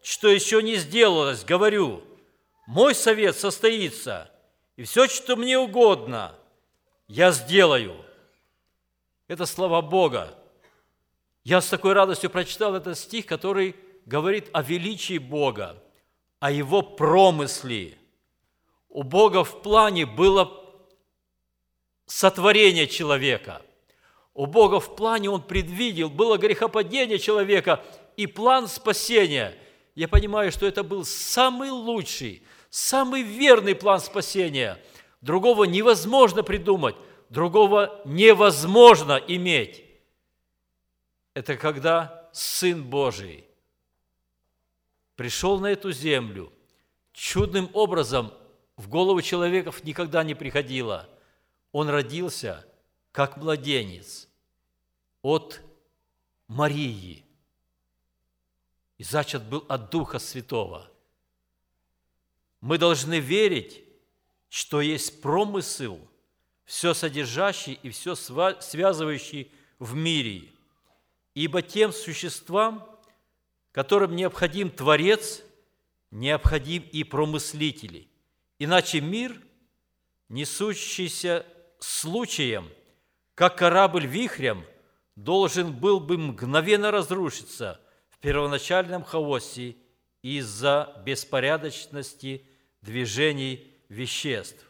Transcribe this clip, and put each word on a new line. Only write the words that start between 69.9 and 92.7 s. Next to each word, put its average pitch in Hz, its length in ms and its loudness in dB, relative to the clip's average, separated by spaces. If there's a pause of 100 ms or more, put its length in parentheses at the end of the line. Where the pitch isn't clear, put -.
мире. 143 560 -6 (840)
Ибо 160 280 -4
тем 208 300 -2
существам, 196 960 -6 (840)
которым 180 420 0
необходим 180 560 -4
Творец, 151 720 0 (720)
необходим 147 800 -2
и 151 100 -6
промыслитель. 151 1080 -6 (520)
Иначе 165 400 0
мир, 220 400 -8 (880)
несущийся 175 1160 -6 (360)
случаем, 143 880 -6 (640)
как 180 240 2
корабль 175 480 4
вихрем, 131 580 -6 (500)
должен 175 580 -2
был 185 260 0
бы 165 180 -4
мгновенно 160 760 -2
разрушиться 165 880 -6 (280)
в - 100 -20
первоначальном 147 840 -4
хаосе 131 760 -6 (460)
из-за 135 840 -4
беспорядочности 135 1400 -8 (380)